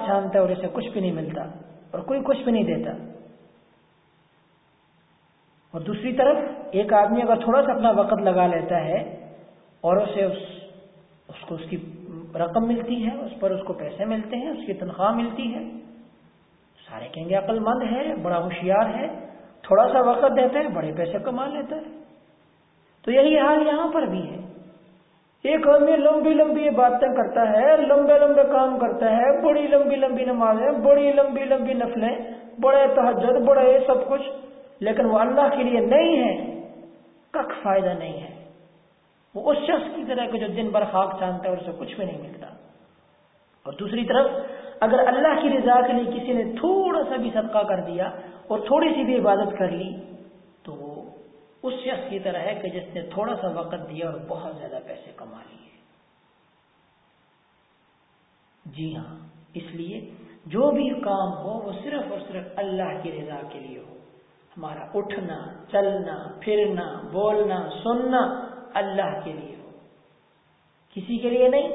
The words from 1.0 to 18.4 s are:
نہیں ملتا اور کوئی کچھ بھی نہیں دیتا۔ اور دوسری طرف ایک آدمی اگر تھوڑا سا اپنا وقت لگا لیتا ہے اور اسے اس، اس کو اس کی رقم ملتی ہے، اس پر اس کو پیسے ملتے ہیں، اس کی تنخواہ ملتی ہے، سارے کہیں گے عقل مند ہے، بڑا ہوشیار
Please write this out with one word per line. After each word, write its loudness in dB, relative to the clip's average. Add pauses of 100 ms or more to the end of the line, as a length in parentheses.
نہیں -2
ملتا -8 (480)
اور -8
کوئی -4
کچھ 2
بھی 0
نہیں 2
دیتا۔ -2 (2750)
اور -10
دوسری -6
طرف 4 (360)
ایک 0
آدمی 4
اگر 2
تھوڑا 4
سا 0
اپنا 2
وقت 2
لگا 4
لیتا 0
ہے -2 (800)
اور 2
اسے 0
اس، -2 (880)
اس -20
کو -8
اس -10 (100)
کی -6 (580)
رقم -2
ملتی -4
ہے، -4
اس -10
پر 0
اس -4
کو -8
پیسے -8
ملتے -6
ہیں، -8
اس -10
کی -6
تنخواہ -2
ملتی -6
ہے، -10 (1300)
سارے -14
کہیں -12
گے 0
عقل 0
مند 0 (100)
ہے، -4
بڑا -2
ہوشیار 0